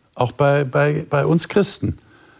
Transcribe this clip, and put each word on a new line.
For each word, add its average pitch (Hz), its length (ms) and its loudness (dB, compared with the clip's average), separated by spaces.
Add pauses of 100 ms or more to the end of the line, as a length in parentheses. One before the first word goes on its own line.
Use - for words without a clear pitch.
(140)
Auch 123 180 -4
bei, 143 320 0
bei, 147 460 -2
bei 147 160 -2
uns 170 240 0
Christen. - 480 2 (420)